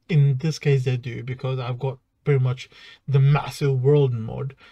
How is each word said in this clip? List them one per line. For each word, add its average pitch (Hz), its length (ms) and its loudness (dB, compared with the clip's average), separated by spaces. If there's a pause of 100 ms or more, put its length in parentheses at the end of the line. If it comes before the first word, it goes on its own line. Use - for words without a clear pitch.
in 143 300 2
this 156 200 -4
case 135 280 0
they 127 120 -2
do, 117 240 -10
because 131 380 -6
I've 123 180 -6
got 131 220 -6 (240)
pretty 135 200 2
much 127 240 -2 (400)
the 139 120 2
massive 139 640 2
world 143 280 4
mod, 123 440 -8 (160)